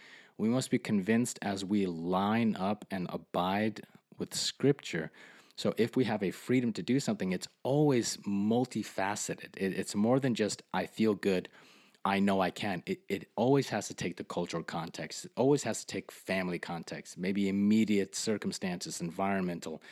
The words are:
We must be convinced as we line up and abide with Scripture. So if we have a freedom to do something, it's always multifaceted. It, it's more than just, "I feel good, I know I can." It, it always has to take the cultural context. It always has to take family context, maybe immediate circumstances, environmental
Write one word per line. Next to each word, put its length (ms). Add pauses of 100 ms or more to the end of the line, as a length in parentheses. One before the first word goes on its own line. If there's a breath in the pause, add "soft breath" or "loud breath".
(360 loud breath)
We 120
must 240
be 60
convinced 640
as 240
we 220
line 720
up 340
and 200
abide 720 (360)
with 160
Scripture. 800 (420 loud breath)
So 220
if 200
we 80
have 200
a 80
freedom 400
to 100
do 180
something, 320
it's 160 (140)
always 540 (100)
multifaceted. 1300
It, 160
it's 220
more 260
than 140
just, 280 (120)
"I 120
feel 280
good, 340 (560 soft breath)
I 160
know 200
I 100
can." 360
It, 220
it 260
always 360
has 180
to 60
take 220
the 80
cultural 380
context. 640
It 120
always 280
has 160
to 60
take 260
family 460
context, 600
maybe 300
immediate 640
circumstances, 880
environmental 920